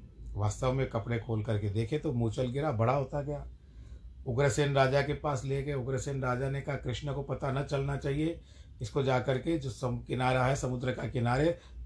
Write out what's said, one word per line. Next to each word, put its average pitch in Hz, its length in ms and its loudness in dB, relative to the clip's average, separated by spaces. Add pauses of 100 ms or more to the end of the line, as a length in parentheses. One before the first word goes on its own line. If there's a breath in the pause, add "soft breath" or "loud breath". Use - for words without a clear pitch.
(320)
वास्तव 104 400 0
में 131 180 2
कपड़े 117 280 0
खोल 110 260 -2
करके 107 260 0
देखे 110 280 0
तो 151 140 -2
मूसल 120 380 0
गिरा, 143 220 0
बड़ा 113 200 4
होता 143 300 0
गया। 143 240 -6 (800 loud breath)
उग्रसेन 139 480 4
राजा 135 280 6
के 139 120 0
पास 135 300 -2
ले 135 180 0
गए। 143 120 -4
उग्रसेन 131 480 -2
राजा 131 280 0
ने 139 100 -2
कहा, 135 160 -2
"कृष्ण 131 380 -4
को 139 80 -4
पता 131 300 -2
न 139 120 0
चलना 139 320 0
चाहिए, 147 440 0 (420 loud breath)
इसको 135 200 0
जा 127 160 4
करके 131 400 0
जो 131 120 -4
सम-, 117 360 -4
किनारा 127 400 2
है 131 100 4
समुद्र 127 360 -2
का 123 160 -4
किनारे, 127 500 2 (280 loud breath)